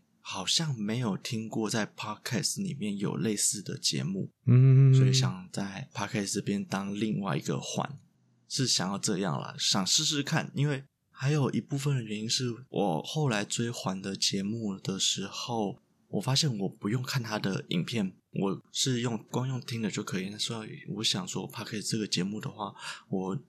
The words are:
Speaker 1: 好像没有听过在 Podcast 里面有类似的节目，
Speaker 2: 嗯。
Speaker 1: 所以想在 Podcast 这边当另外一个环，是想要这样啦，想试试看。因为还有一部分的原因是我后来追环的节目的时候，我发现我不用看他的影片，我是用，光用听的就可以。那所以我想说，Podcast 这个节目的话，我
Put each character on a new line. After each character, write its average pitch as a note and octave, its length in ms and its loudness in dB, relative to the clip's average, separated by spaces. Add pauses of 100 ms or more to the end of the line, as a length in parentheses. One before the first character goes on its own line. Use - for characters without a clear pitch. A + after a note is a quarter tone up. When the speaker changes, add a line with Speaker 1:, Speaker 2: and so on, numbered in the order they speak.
(200)
Speaker 1:
好 - 280 -8
像 D#3 280 2
没 A2 220 -2
有 A#2 180 0
听 A2 320 -6
过 A2 220 -2
在 G#2+ 160 0
Podcast - 800 -4
里 F#2+ 100 -4
面 G2+ 240 -4
有 G2 180 -2
类 G#2 200 0
似 G2+ 260 0
的 F2+ 160 -8
节 - 260 -2
目， F#2+ 280 -4 (160)
Speaker 2:
嗯。 C3 480 10
Speaker 1:
所 C3 100 10
以 C3 80 6
想 F#2 400 0
在 G2 400 -4
Podcast G2+ 400 -2
这 G2+ 80 0
边 G2+ 240 -2
当 G2 340 -4
另 G#2 220 0
外 F#2 160 0
一 - 20 0
个 C#2 200 -2
环， - 400 -6 (480)
是 - 180 0
想 F#2 240 2
要 G2 80 -4
这 F#2+ 220 0
样 D#2+ 200 0
啦， - 200 -10
想 F#2+ 260 2
试 - 180 2
试 D3 200 0
看。 C#3 320 -2
因 C#3 120 2
为 C#3 160 -2 (280)
还 C3+ 180 -2
有 D3 220 4
一 A2 100 0
部 - 160 -4
分 C#3 180 0
的 B2 60 0
原 G#2+ 180 -6
因 A2 80 -4
是 A#2+ 420 -2
我 E2 340 0
后 D3+ 260 0
来 G#2 160 2
追 A#2 240 -2
环 F#2+ 320 -4
的 G2 140 -4
节 G2 260 0
目 G#2 380 -2
的 F#2+ 180 -4
时 F#2+ 300 0
候， G#2+ 520 -2 (280)
我 - 120 -2
发 C3 140 0
现 C3+ 240 2
我 G2 100 0
不 - 220 -4
用 B2+ 140 0
看 C3 180 -2
他 A2 160 -4
的 G2+ 320 -2
影 E2+ 160 0
片， G2+ 280 -2 (180)
我 F#2+ 300 -2 (100)
是 B2 300 0
用， A#2 280 -2
光 B2+ 180 -2
用 B2+ 140 -4
听 A#2 220 -4
的 G2+ 80 0
就 G#2 100 -4
可 G2+ 180 -4
以。 F#2 100 -6
那 G#2 100 -10
所 A2+ 260 -4
以 - 140 -12 (160)
我 G#2+ 80 -4
想 F#2+ 240 0
说， F#2 200 -6
Podcast G#2+ 440 -8
这 A2+ 80 0
个 G#2 80 -2
节 F2 160 0
目 G2+ 180 -4
的 G2 80 -8
话， G2+ 240 -8 (360)
我 F#2+ 280 -2 (120)